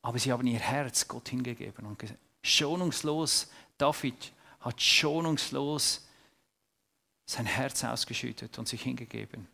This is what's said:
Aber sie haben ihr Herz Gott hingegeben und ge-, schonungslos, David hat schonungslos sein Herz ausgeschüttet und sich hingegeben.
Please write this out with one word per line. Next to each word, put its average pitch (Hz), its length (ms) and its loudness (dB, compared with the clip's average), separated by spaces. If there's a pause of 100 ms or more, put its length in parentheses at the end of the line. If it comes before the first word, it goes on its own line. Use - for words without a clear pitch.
Aber 120 160 -2
sie 131 120 2
haben 123 140 0
ihr 117 140 2
Herz 135 480 0
Gott - 220 -10
hingegeben 123 580 -6
und 104 100 -10
ge-, 107 200 -12 (260)
schonungslos, 156 1040 2 (280)
David - 560 0 (260)
hat - 200 -6
schonungslos 147 1300 2 (1160)
sein 117 220 -4
Herz 127 360 0
ausgeschüttet 117 760 -4
und 131 80 -6
sich - 160 -6
hingegeben. 113 720 -8